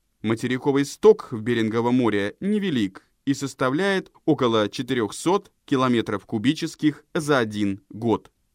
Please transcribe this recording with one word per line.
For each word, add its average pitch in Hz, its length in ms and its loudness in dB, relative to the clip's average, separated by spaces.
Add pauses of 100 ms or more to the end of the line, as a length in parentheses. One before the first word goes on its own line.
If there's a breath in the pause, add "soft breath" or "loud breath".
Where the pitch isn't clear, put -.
(240)
Материковый 127 640 0
сток - 480 4
в 110 100 -8
Беринговом 117 540 0
море 101 420 0
невелик 185 640 -2 (220)
и 139 100 -2
составляет 147 800 -2 (120)
около 113 440 2
четырехсот 127 840 -2 (140)
километров 120 600 0
кубических 147 880 -2
за 147 260 0
один 104 520 -2
год. 107 400 -2 (240)